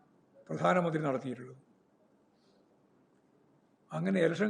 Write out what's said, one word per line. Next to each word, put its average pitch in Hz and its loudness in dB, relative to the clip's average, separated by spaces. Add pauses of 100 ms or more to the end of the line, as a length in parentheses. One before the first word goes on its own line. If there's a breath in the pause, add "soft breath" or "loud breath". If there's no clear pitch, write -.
(480)
പ്രധാനമന്ത്രി 170 2
നടത്തിയിട്ടുള്ളത്. 131 -6 (2250)
അങ്ങനെ 180 0
ഇലക്ഷൻ 175 2